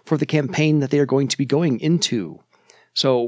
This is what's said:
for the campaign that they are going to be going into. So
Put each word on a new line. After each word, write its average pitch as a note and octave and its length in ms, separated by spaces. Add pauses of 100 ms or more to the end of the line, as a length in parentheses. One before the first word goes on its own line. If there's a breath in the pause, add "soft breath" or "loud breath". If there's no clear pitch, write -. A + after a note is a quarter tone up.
for D#3+ 120
the C3 100
campaign D3+ 520
that C#3 120
they C#3+ 100
are C#3 60
going C3+ 220
to - 100
be C#3 80
going C#3 340
into. D3+ 580 (560 soft breath)
So B2+ 340